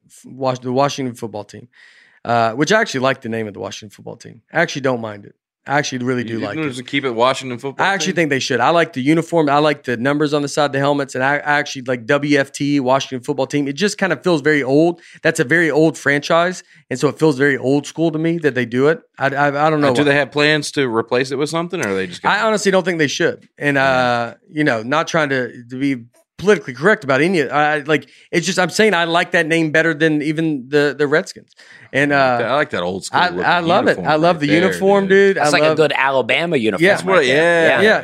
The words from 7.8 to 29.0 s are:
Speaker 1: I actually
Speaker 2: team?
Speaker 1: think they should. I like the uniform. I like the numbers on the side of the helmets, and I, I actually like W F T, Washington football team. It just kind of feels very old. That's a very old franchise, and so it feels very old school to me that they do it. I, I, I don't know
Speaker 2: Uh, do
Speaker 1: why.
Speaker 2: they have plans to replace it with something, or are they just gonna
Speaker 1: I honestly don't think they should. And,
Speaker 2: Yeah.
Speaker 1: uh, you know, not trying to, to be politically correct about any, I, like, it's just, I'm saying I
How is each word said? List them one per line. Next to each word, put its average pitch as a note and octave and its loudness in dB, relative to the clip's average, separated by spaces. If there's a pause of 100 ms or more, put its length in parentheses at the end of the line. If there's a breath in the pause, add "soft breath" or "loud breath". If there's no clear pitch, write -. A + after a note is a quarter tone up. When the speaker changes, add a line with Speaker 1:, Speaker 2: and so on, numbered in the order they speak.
Speaker 1:
I F#3+ 2
actually F#3+ -2
Speaker 2:
team? D3+ -14
Speaker 1:
think D#3+ 0
they C#3 0
should. B2 -2
I B2+ 2
like E3 2
the C3 -4
uniform. D#3+ 2
I C#3+ 4
like D3+ 0
the A#2+ -4
numbers C#3+ 0
on D3 0
the C#3+ -4
side D3 0
of C3+ -6
the C#3 -2
helmets, C#3+ 0
and C3 -4
I, C#3 2
I D3 0
actually C#3 -6
like A#2+ -6
W C#3+ 2
F C3+ -2
T, C#3+ -2
Washington C3 -2
football C3+ -4
team. C#3+ -4
It C#3 -6
just F#3+ -4
kind F#3+ -2
of - -6
feels E3+ 2
very D3 2
old. D#3 2 (200 loud breath)
That's D#3+ 0
a D3+ 0
very D#3+ 2
old D3+ 2
franchise, E3 0 (260 soft breath)
and C3 -6
so D3 2
it B2+ -6
feels D#3 2
very C3+ 2
old C3+ 0
school D#3+ -2
to D#3 -4
me E3 -2
that D3 0
they B2 -2
do B2+ 0
it. D#3+ 0 (160)
I, C3+ 0
I, C#3+ 0
I - 2
don't D3+ 0
know C#3+ 4
Speaker 2:
Uh, - 2
do B2+ 2
Speaker 1:
why. D3 2
Speaker 2:
they C#3+ 4
have C#3 0
plans D3 2
to C3+ 0
replace B2 0
it C3+ -4
with D3 -2
something, E3+ -4
or G2+ -2
are G2 0
they F#2+ -2
just - -14
gonna F3 2
Speaker 1:
I A3 0
honestly G#3+ 2
don't F#3 2
think F3 -2
they D3+ 4
should. D3 -4 (120)
And, D3 0
Speaker 2:
Yeah. C3+ 2
Speaker 1:
uh, B2 0 (160)
you D3+ -2
know, A#2+ 0
not D3 -2
trying D#3 -2
to, B2 -4
to B2+ -12
be C3+ -2 (340)
politically F3 0
correct F3 0
about C3+ 2
any, E3+ 2
I, D3+ 0
like, D3 -2 (220 soft breath)
it's E3 -2
just, F#3 -2
I'm F3 0
saying G#3+ 2
I E3+ 2